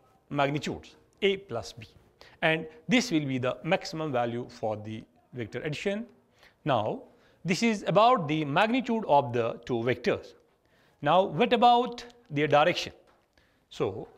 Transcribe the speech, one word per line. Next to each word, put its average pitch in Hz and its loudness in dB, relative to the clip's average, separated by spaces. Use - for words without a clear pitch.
magnitudes, 143 -4
A 98 2
plus - -10
B. 107 -18
And 160 2
this - 2
will 156 2
be 135 -2
the 123 -2
maximum 160 -4
value 120 -2
for 110 -6
the 110 -12
vector 120 -10
addition. 202 -6
Now, 135 -2
this 175 -2
is 220 0
about 196 4
the 156 -2
magnitude 220 0
of 139 4
the 117 -2
two 131 -4
vectors. 120 -2
Now, 165 4
what 185 0
about 240 4
their 147 0
direction? 156 2
So, 110 -4